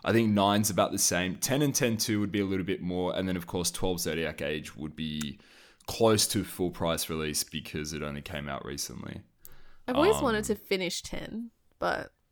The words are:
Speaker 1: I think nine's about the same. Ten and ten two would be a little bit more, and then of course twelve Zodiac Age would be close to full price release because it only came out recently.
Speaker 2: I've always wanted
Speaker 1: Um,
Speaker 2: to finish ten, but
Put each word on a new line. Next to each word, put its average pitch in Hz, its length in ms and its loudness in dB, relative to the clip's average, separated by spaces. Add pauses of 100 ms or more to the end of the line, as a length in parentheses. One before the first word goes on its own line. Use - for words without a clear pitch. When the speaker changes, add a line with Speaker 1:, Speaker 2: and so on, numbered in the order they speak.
Speaker 1:
I 95 80 2
think 113 180 6
nine's 104 400 6
about 95 220 2
the 101 60 -2
same. 90 380 2
Ten 151 260 0
and 139 120 2
ten 117 220 2
two 107 240 0
would 101 120 0
be 104 80 2
a 98 40 4
little 95 220 0
bit 95 160 -2
more, 90 340 0
and 95 120 0
then 90 80 0
of 87 100 -4
course 87 240 -2
twelve 90 300 0
Zodiac 80 420 -2
Age 76 340 -4
would 78 200 -8
be 76 420 -6 (500)
close 110 400 4
to 98 160 0
full 90 260 -2
price 82 400 -2
release 78 320 -2
because 76 500 -6
it 76 100 -4
only 73 200 -6
came 73 260 -8
out 69 160 -6
recently. - 560 -10 (680)
Speaker 2:
I've 254 80 0
always 381 260 6
wanted 226 160 2
Speaker 1:
Um, 220 60 -2
Speaker 2:
to 214 100 0
finish 190 480 -2
ten, - 480 -8 (300)
but - 300 -2 (220)